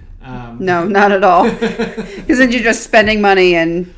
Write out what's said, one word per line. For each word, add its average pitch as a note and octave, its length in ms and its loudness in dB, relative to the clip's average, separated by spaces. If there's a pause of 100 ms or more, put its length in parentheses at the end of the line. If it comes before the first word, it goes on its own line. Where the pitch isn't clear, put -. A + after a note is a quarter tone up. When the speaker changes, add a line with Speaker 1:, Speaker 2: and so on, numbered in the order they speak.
(220)
Speaker 1:
Um, B2 380 -16
Speaker 2:
No, F3+ 280 -2
not G3+ 240 2
at G3 120 2
all. F#3+ 260 4
Speaker 1:
<laughs> - 0 -
Speaker 2:
'Cause - 880 -4
then B3+ 140 4
you're A#3 120 -2
just A3 200 -2
spending G#3+ 360 0
money F#3 360 4
and E3+ 420 -2